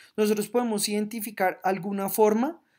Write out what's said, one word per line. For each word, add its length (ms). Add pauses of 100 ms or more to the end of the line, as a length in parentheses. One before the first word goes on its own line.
(180)
nosotros 320
podemos 400
identificar 720
alguna 460
forma 540 (160)